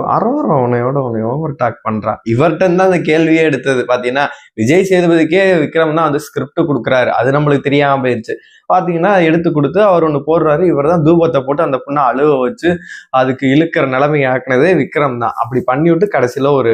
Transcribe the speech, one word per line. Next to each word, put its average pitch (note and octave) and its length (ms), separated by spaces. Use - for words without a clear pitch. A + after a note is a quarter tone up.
அரோரா G#3+ 500
உன்னையோட B2 440
உன்னை A2+ 220
overtake C3+ 580
பண்றா. A2 320
இவர்ட்ட C#3 340
இருந்து F#3 220
அந்த F#3 160
கேள்வியே D#3+ 440
எடுத்தது. C3+ 420
பாத்தீங்கன்னா, B2 400
விஜய் D3+ 320
சேதுபதிக்கே F3 560
விக்ரம் D#3 380
தான் D#3+ 120
வந்து D3+ 140
ஸ்கிரிப்ட் - 400
கொடுக்குறாரு. B2+ 480
அது A#2 220
நம்மளுக்கு C#3+ 300
தெரியாம C#3+ 380
போயிருச்சு. A#2+ 340
பாத்தீங்கன்னா, F3 440
எடுத்து E3 280
கொடுத்து D3 320
அவர் F3 220
ஒண்ணு D3 200
போடுறாரு. D#3 400
இவர் C#3+ 240
தான் F3 160
தூபத்தை E3 360
போட்டு D3 220
அந்த C#3 140
பொண்ணை C#3+ 280
அழுவ C3+ 340
வச்சு B2 300
அதுக்கு C3 380
இழுக்கிற D3+ 400
நிலைமை C#3 380
ஆக்குனதே C3 500
விக்ரம் C#3+ 440
தான். A2+ 180
அப்படி A#2+ 260
பண்ணி C#3+ 260
விட்டு E3 220
கடைசியில C3+ 420
ஒரு A#2 200